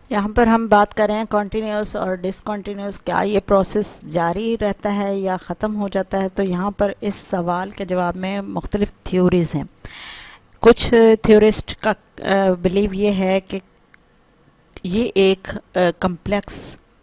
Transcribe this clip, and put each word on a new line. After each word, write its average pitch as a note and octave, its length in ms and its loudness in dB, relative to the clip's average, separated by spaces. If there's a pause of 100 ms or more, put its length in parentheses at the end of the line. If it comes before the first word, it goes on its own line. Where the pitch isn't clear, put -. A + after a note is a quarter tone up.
(120)
यहाँ G#3 180 -2
पर A#3 180 4
हम A3+ 220 2
बात G#3 240 4
कर G#3+ 140 2
रहे G#3+ 100 -2
हैं A3 80 -4
continuous G#3 720 -4
और F#3 220 -4
discontinuous, G3+ 800 -6
क्या F3 240 -4
ये G3 180 0
process G3+ 640 2
जारी F3 500 -2
रहता G#3 340 -4
है G3+ 300 -2
या F#3+ 180 -2
ख़त्म G#3+ 360 -6
हो G3+ 160 -4
जाता F#3+ 280 -4
है? F#3+ 120 -2
तो G3+ 140 -2
यहाँ F#3+ 280 -2
पर G3+ 320 -2
इस G3+ 120 -4
सवाल F3+ 560 -4
के G3+ 140 -10
जवाब F3+ 300 -2
में F#3+ 260 -6
मुख्तलिफ G3 500 -4 (140)
theories F3+ 500 2
हैं। C#3 140 -6 (920)
कुछ - 320 6
theorist A3 800 6
का, - 180 -2
अ, F#3+ 60 -4 (540)
believe F#3 420 0
ये G#3 180 0
है F#3+ 280 0
कि F#3+ 220 -10 (1200)
ये G#3+ 320 -2
एक, F#3+ 300 2
अ, G#3+ 100 -10 (200)
complex F3+ 1000 -2 (240)